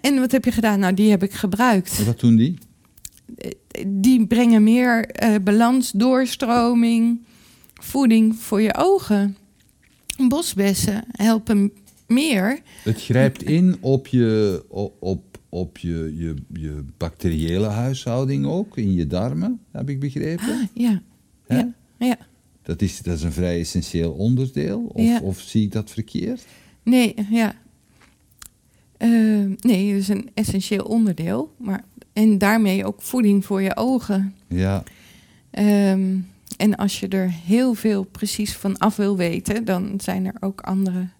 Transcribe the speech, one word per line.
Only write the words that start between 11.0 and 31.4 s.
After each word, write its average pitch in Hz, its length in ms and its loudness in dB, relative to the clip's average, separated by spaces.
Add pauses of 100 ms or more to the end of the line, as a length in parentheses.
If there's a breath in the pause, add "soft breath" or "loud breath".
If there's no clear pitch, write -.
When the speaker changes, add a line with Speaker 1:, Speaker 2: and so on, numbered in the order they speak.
Speaker 1:
helpen 208 640 0 (340)
meer. 254 520 0 (240 loud breath)
Speaker 2:
Het 107 200 -2
grijpt 131 400 2
in 175 380 2
op 135 260 0
je, 110 600 2
o-, 98 320 -8
op, - 380 -6 (100)
op - 300 -8
je, 82 400 -6
je, 82 160 -6 (260)
je 73 240 -10 (120)
bacteriële 82 720 -2
huishouding 131 800 -4
ook, 185 300 -4
in 101 180 0
je 85 120 0
darmen, 143 540 -4 (120)
heb - 180 -8
ik 135 100 -6
begrepen. 156 520 -6
Speaker 1:
Ah, 254 100 -4 (120)
ja. 233 280 0 (440)
Speaker 2:
Hè? 247 120 0
Speaker 1:
Ja, 240 140 -2 (260)
ja. 247 180 0 (460)
Speaker 2:
Dat 82 200 -4
is, - 200 -4
dat 87 140 -4
is 73 60 -6
een 82 100 -2
vrij 87 280 -2
essentieel 82 520 -4
onderdeel, 131 680 -2 (120)
of, 226 120 0
Speaker 1:
Ja. 233 160 2
Speaker 2:
of 92 200 -6
zie - 240 -2
ik 98 80 -4
dat 107 180 -6
verkeerd? 196 540 -8 (380 soft breath)
Speaker 1:
Nee, 240 320 2 (160)
ja. 226 240 0 (1400 soft breath)
Eh, 226 120 0 (520)
nee, 202 320 2
het 196 100 0
is 190 60 -4
een 202 260 -2
essentieel 196 500 -2
onderdeel, 214 720 -2